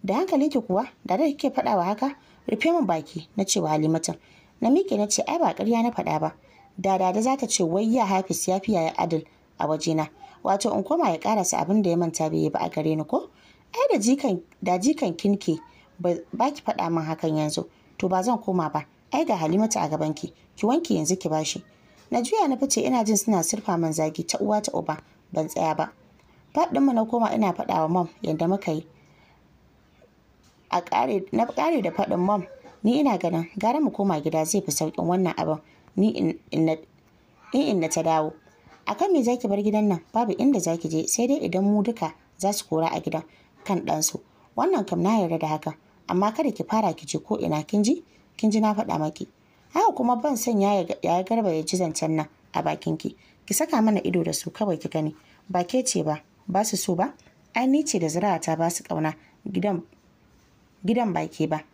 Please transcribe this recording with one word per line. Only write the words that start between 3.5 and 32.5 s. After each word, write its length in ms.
wa 100
Halimatu. 440
Na 80
miƙe 280
na 100
ce, 200
"Ai 120
ba 140
ƙarya 300
na 80
faɗa 280
ba. 140
Da 180
Dada 240
za 140
ta 120
ce 160
wai 200
ya 220
Hafiz 420
ya 120
fi 140
yaya 240
Adil 280
a 80
wajena. 400
Wato 300
in 100
koma 260
ya 80
ƙarasa 420
abin 220
da 80
ya 80
manta 320
bai 80
yi 120
ba 100
a 100
gare 260
ni 80
ko? 240
Ai 180
da 80
jikan, 400
da 140
jikan 400
kin 200
ke 220
ba, 160
ba 200
ki 100
faɗa 300
min 120
hakan 320
yanzu. 300
To 100
ba 160
zan 140
koma 320
ba. 160
Ai 140
ga 100
Halimatu 480
a 60
gaban 260
ki. 160
Ki 100
wanke 300
yanzu 240
ki 100
bashi." 340
Na 100
juya 260
na 80
fice 220
ina 260
jin 140
suna 260
surfa 340
min 140
zagi 340
ta 120
uwa 260
ta 100
uba. 240
Ban 160
tsaya 260
ba. 160
Fat 180
ɗinmu 220
na 120
koma 300
ina 180
faɗa 280
wa 60
mom 220
yanda 260
muka 240
yi. 160
A 120
ƙare, 500
na 140
ƙare 360
da 100
faɗin 280
mom, 260